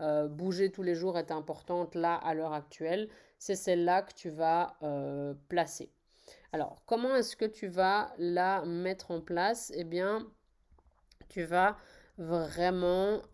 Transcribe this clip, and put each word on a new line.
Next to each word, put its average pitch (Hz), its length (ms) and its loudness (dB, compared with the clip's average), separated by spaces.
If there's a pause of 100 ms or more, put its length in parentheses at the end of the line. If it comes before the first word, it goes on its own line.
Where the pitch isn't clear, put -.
euh, 151 280 2
bouger 185 420 0
tous 190 140 -6
les 175 100 2
jours 175 240 0
est 165 140 -4
importante 165 640 -4
là, 170 180 2
à 165 200 -2
l'heure 156 180 -2
actuelle, 160 560 -4 (320)
c'est 196 160 -2
celle-là 180 460 2
que - 120 -18
tu - 160 -10
vas, 165 540 0
euh, 143 500 -4 (140)
placer. 165 420 -2 (640)
Alors, - 340 -6
comment 247 300 2
est-ce 240 180 2
que - 100 -2
tu 214 220 -6
vas 190 520 2
la 175 460 2
mettre 180 460 -4
en 170 100 -2
place ? 180 540 -2
Eh 165 80 -4
bien, 190 480 -2 (1000)
tu 180 140 -6
vas 180 340 4 (400)
vraiment, 180 1040 2 (140)